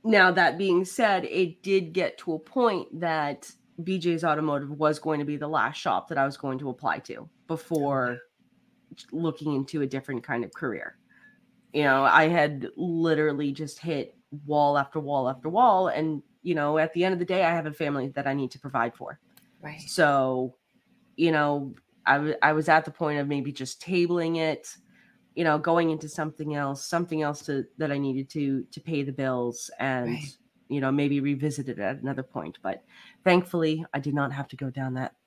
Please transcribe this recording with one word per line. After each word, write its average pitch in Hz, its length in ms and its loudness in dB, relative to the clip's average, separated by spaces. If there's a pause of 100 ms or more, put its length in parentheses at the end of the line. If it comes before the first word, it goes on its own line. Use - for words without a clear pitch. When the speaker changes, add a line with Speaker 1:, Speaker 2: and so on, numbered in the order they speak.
Speaker 1:
Now, 196 280 6
that 170 260 2
being 185 280 2
said, 196 400 0
it 175 360 -2
did 190 320 0
get 180 260 -2
to 165 140 -4
a 156 60 -4
point 196 600 -2
that 156 520 -2 (320)
B 185 160 -2
J's 165 240 0
Automotive 147 480 0
was 151 280 2
going 156 200 -2
to 147 60 -2
be 147 120 -4
the 147 100 -6
last 151 300 0
shop 98 300 -2
that 156 100 -4
I 135 80 4
was 139 120 -6
going 131 220 -6
to 139 100 -6
apply - 300 -4
to - 300 -14 (180)
before 139 720 -2 (760)
Speaker 2:
Okay. - 180 -20
Speaker 1:
looking 156 420 -4
into 139 280 -4
a 135 60 0
different 135 360 -6
kind 120 200 -4
of - 100 -10
career. - 440 -8 (760)
You 147 100 2
know, 135 200 4
I 151 240 6
had 151 480 2
literally 156 760 0
just 143 280 -10
hit 156 360 -6 (300)
wall 143 320 4
after 143 220 -2
wall 139 300 -2
after 135 200 -6
wall. 190 400 4
And, 156 340 -2 (180)
you 170 140 0
know, 147 220 2
at 160 160 2
the 175 100 0
end 190 100 2
of 175 60 -2
the 180 60 -2
day, 185 180 2
I 165 100 4
have 165 140 -2
a 147 60 -6
family 143 360 -2
that 139 180 -6
I 139 60 0
need 135 180 -2
to - 80 -20
provide 120 360 -2
for. - 240 -14 (420)
Speaker 2:
Right. 151 200 -14
Speaker 1:
So, 131 720 2 (640)
you 165 140 4
know, 143 440 2 (300)
I 139 100 6
w-, 151 260 0
I 156 120 6
was 151 160 0
at 156 160 6
the 151 60 -10
point 147 280 -2
of 143 80 -2
maybe 143 240 -2
just - 300 -10
tabling 170 560 0
it, 156 380 -2 (600)
you 170 80 -2
know, 151 160 4
going 165 320 4
into 156 180 -6
something 151 460 -6
else, 139 300 -4
something 170 360 -2
else 147 220 -2
to, 135 220 -4 (120)
that 151 140 -2
I 143 60 -2
needed 135 340 -4
to, 139 320 -2
to - 180 -16
pay 147 220 -4
the 139 100 -4
bills 127 560 -4 (100)
and, 127 300 -2
Speaker 2:
Right. 147 280 -6 (320)
Speaker 1:
you 139 120 -2
know, 135 100 0
maybe 143 280 2
revisit 139 500 -2
it 110 100 -8
at 107 180 -4
another 135 260 -6
point. - 400 -10
But 95 200 -6 (400)
thankfully, 170 720 2
I 143 60 -2
did 139 160 -4
not 139 160 0
have 139 180 -8
to 139 60 -16
go 131 140 -6
down 131 260 -6
that 131 200 -6 (120)